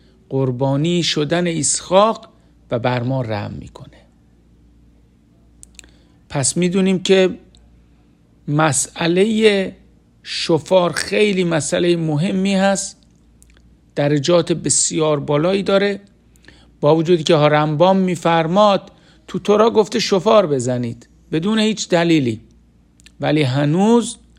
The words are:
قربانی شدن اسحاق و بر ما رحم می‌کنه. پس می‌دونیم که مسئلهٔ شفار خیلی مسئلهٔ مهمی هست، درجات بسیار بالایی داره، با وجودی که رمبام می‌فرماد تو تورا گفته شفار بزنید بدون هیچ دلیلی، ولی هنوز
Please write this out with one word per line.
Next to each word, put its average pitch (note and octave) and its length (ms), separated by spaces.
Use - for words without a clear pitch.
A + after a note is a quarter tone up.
قربانی C3+ 760
شدن D#3 440
اسحاق F3 800
و B2 80
بر B2 240
ما C3 200
رحم G#2 300
می‌کنه. - 440
پس - 280
می‌دونیم F#3 460
که F#3 360
مسئلهٔ F#3 1200
شفار E3+ 680
خیلی G3+ 520
مسئلهٔ F3 520
مهمی F#3 580
هست، F#3+ 420
درجات D3+ 580
بسیار D3+ 680
بالایی D3+ 420
داره، G3 380
با D3+ 160
وجودی E3 260
که E3 140
رمبام D3+ 600
می‌فرماد F3+ 960
تو F#3+ 100
تورا G#3 320
گفته G#3+ 280
شفار G3+ 480
بزنید B2 600
بدون F#3+ 260
هیچ G#3+ 300
دلیلی، D#3+ 520
ولی D3 220
هنوز D#3 760